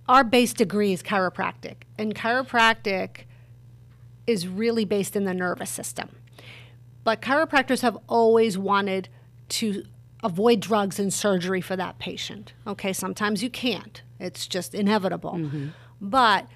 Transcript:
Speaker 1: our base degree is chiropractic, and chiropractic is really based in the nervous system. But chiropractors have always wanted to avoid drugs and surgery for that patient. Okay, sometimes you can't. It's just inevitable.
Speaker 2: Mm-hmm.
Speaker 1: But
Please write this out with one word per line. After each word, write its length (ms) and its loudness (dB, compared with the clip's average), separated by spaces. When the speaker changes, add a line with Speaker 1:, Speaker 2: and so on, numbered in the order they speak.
Speaker 1:
our 160 8
base 300 4
degree 400 2
is 100 -4
chiropractic, 720 -2
and 180 -4
chiropractic 1040 0
is 200 0
really 380 -2
based 300 -2
in 100 0
the 80 -2
nervous 360 -4
system. 400 -10
But 180 0
chiropractors 600 2
have 160 0
always 500 4
wanted 520 0
to 340 -4
avoid 360 4
drugs 400 0
and 140 -2
surgery 480 0
for 140 -6
that 240 -6
patient. 540 -12
Okay, 280 -4
sometimes 500 -4
you 60 -4
can't. 520 -6
It's 280 -10
just 260 -6
inevitable. 600 0
Speaker 2:
Mm-hmm. 340 -6
Speaker 1:
But 540 2